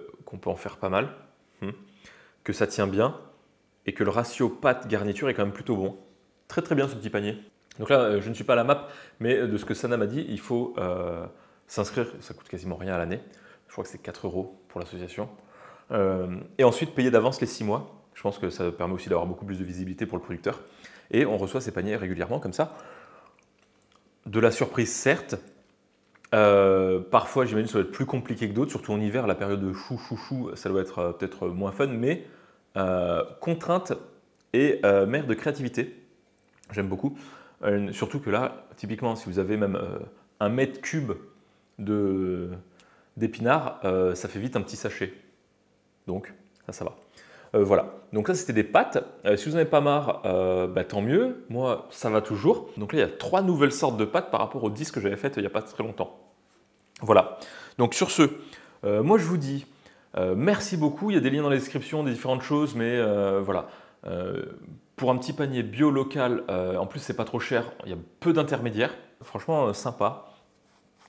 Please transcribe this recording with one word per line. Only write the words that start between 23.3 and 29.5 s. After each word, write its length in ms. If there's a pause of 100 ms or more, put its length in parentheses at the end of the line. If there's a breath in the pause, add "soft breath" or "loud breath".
De 140
la 100
surprise, 420
certes. 440 (1000)
Euh, 640
parfois, 460
j'imagine 220
que 40
ça 80
doit 80
être 60
plus 140
compliqué 420
que 40
d'autres, 180
surtout 220
en 60
hiver, 280
la 80
période 260